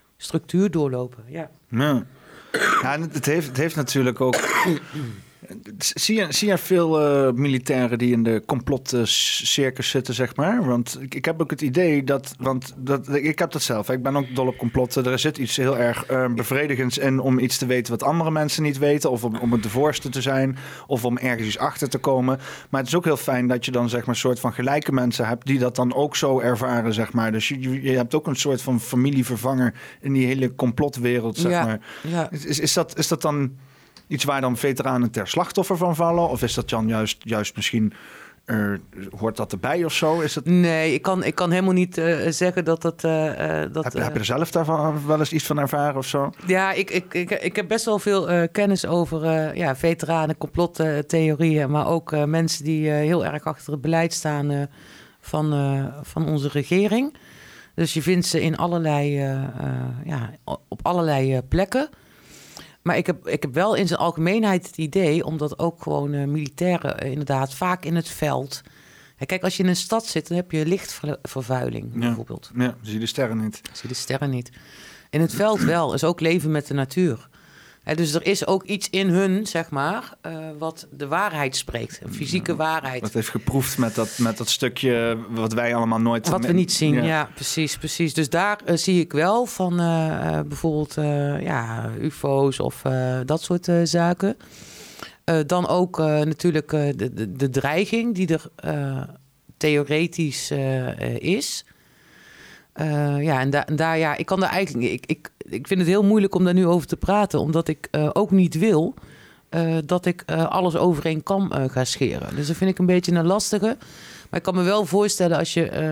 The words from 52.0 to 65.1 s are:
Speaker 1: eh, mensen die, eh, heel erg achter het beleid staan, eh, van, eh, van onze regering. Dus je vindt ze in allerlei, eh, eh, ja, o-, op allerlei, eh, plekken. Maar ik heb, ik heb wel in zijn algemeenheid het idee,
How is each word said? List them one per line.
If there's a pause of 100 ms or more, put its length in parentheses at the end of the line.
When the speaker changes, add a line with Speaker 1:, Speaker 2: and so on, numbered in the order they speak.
Speaker 1:
eh,
mensen
die,
eh,
heel
erg
achter
het
beleid
staan,
eh, (580)
van,
eh, (160)
van
onze
regering. (600)
Dus
je
vindt
ze
in
allerlei,
eh, (120)
eh, (560)
ja, (140)
o-,
op
allerlei,
eh, (100)
plekken. (920)
Maar
ik
heb,
ik
heb
wel
in
zijn
algemeenheid
het
idee,